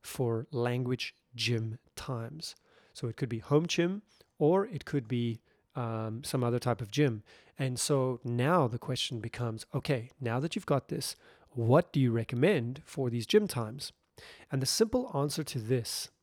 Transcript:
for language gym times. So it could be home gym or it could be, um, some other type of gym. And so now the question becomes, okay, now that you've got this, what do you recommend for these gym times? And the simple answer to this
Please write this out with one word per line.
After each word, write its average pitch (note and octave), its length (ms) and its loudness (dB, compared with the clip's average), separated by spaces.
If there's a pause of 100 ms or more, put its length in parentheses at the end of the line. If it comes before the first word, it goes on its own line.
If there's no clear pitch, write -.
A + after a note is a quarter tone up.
for A#2 500 -2
language B2 640 -2 (220)
gym A2+ 420 -2 (160)
times. C3 600 -10 (360)
So - 140 -6
it A2+ 100 -4
could C#3+ 120 -2
be A#2 100 -2
home D3 280 2
gym F3+ 360 0 (360)
or F3+ 280 4
it F#3+ 180 -8
could C3+ 220 -2
be, A#2 340 -2 (360)
um, A2+ 480 -4
some B2 180 0
other A#2+ 160 2
type A#2+ 220 2
of G2+ 100 -6
gym. B2 320 4 (340)
And C3 220 -2
so B2+ 460 2
now B2+ 420 4
the A#2 120 -2
question B2 420 -4
becomes, A2+ 520 -6
okay, B2+ 380 -2 (100)
now A#2+ 200 0
that E3 160 -4
you've G#3 100 -6
got C#3 220 0
this, - 260 -6 (360)
what B2 420 4
do D3 80 4
you B2+ 100 6
recommend B2 760 0
for C3+ 240 -4
these A#2 180 -4
gym G#3 200 6
times? A#2+ 460 -6 (580)
And C3+ 100 0
the C3 60 -2
simple A#3+ 480 2
answer D3 300 0
to C3+ 160 -6
this A2+ 500 -2 (120)